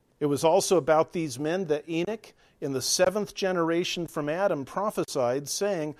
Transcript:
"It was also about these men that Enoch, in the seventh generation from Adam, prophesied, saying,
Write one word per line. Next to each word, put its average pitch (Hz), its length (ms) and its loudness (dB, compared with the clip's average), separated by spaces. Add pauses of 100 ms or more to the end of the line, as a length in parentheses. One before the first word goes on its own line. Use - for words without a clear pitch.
(200)
"It 151 60 -2
was 143 180 0
also 185 340 4
about 156 360 4
these 156 240 -4
men 165 280 -2
that 151 220 -2
Enoch, 170 460 -4 (260)
in 143 120 -6
the 131 100 -2
seventh 185 540 0
generation 170 720 0
from 147 200 -6
Adam, 165 380 0
prophesied, 143 840 -2
saying, 170 520 -2